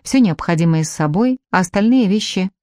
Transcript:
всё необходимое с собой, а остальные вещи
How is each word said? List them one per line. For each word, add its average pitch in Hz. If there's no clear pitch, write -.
всё -
необходимое 165
с 156
собой, 202
а 180
остальные 214
вещи 196